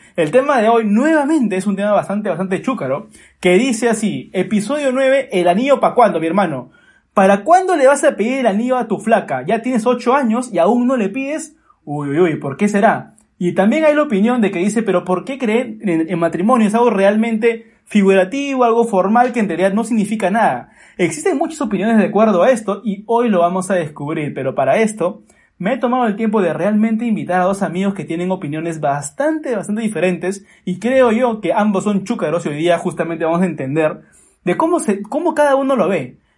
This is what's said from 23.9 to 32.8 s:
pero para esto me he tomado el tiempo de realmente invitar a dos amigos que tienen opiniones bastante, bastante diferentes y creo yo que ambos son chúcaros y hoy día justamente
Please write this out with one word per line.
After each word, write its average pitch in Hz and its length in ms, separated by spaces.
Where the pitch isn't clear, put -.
pero 131 220
para 139 220
esto 214 460
me 190 160
he 269 40
tomado 247 300
el 202 80
tiempo 220 260
de 165 120
realmente 214 500
invitar 180 380
a - 20
dos 196 180
amigos 185 320
que 180 120
tienen 175 260
opiniones 160 480
bastante, 269 720
bastante 208 280
diferentes 185 640
y 180 160
creo 247 320
yo 226 300
que 170 100
ambos 202 320
son 202 220
chúcaros 170 400
y 160 40
hoy 147 100
día 170 180
justamente 170 480